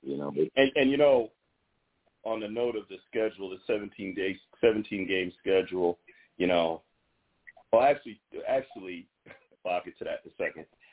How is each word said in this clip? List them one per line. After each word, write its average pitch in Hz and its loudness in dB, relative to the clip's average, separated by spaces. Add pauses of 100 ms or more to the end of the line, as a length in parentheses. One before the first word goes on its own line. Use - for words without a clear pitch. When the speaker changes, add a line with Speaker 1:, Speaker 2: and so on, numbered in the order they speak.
Speaker 1:
You 69 -8
know, 71 -8
but 73 0 (100)
Speaker 2:
And, 135 4
and, 135 4
you 143 0
know, 135 4 (920)
on 113 -4
the 107 -8
note 117 -4
of 104 -6
the 95 -16 (120)
schedule, 104 -4
the 92 -10
seventeen 101 -6
day, 95 -4 (240)
seventeen 107 2
game 92 -2
schedule, 90 2 (400)
you 90 2
know, 85 2 (880)
well, 113 6
actually, 139 0 (280)
actually, 95 -6 (180)
<laughs> - -20
well, 90 -2
I'll 90 -4
get 87 -16
to - -10
that 82 -6
in - -20
a - -6
second. 78 -10 (280)